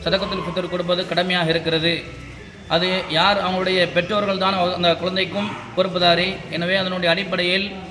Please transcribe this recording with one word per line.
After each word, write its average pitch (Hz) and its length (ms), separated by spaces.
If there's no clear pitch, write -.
சதகத்துல் 185 400
ஃபித்ர் 170 260
கொடுப்பது 180 380
கடமையாக 180 420
இருக்கிறது. 160 540
அது 185 420
யார், 180 360
அவங்களுடைய 185 480
பெற்றோர்கள் 196 440
தான் 185 360
அந்த 175 220
குழந்தைக்கும் 185 540
பொறுப்புதாரி. 180 600
எனவே 170 240
அதனுடைய 185 400
அடிப்படையில் 185 500